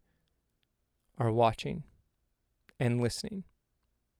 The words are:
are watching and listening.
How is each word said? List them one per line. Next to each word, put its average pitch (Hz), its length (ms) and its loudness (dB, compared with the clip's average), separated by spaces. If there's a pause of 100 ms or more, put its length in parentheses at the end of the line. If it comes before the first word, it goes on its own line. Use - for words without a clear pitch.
(1200)
are 117 140 2
watching 117 500 2 (960)
and 120 220 0
listening. 196 440 -4 (760)